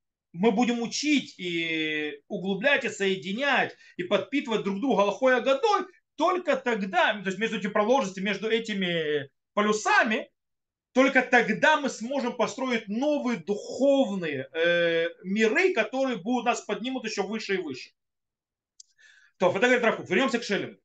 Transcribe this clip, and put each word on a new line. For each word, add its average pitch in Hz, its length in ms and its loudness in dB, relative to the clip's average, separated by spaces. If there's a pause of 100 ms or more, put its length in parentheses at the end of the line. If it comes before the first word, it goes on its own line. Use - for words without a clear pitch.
(320)
мы 190 180 2
будем 233 320 0
учить 277 560 -2
и 160 880 -4
углублять, 196 560 0
и 214 60 -4
соединять, 196 840 -2 (220)
и 175 60 -4
подпитывать 208 640 -2
друг 196 160 -4
друга 202 240 2
Аллахой 254 300 2
и - 20 4
Агадой, 269 500 2 (300)
только 349 400 2
тогда, 233 580 0
то 190 120 -10
есть 190 120 -4
между 220 200 -2
этими 196 120 -4
проложенностями, 208 560 0
между 214 240 -2
этими 175 800 -2 (220)
полюсами, 233 760 2 (640)
только 262 280 6
тогда 240 580 4
мы 269 100 -2
сможем 240 460 -4
построить 233 500 -2
новые 240 520 -2
духовные, 196 1160 0
э, 170 540 2 (160)
миры, 220 500 2
которые 254 440 0
будут 226 280 -2
нас 233 140 0
поднимут 220 440 -6
ещё 208 220 -4
выше 202 300 -4
и - 20 -2
выше. 147 320 -8 (1500)
То, 180 120 4
это 196 80 0
говорит 247 240 4
Рав 220 140 2
Кук. 131 120 -12
Вернёмся 233 300 2
к 226 60 -8
Шеллингу. - 400 -4